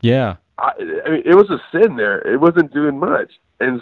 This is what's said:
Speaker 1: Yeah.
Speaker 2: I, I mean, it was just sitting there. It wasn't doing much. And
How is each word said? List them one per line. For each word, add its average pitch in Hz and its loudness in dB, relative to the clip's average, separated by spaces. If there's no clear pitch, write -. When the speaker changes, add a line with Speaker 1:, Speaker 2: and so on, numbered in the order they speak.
Speaker 1:
Yeah. 117 0
Speaker 2:
I, 135 -2
I 151 -4
mean, 165 -2
it 170 4
was 196 6
just 151 -6
sitting 180 2
there. 101 -2
It 120 -2
wasn't 165 2
doing 147 -2
much. 147 -4
And 123 -2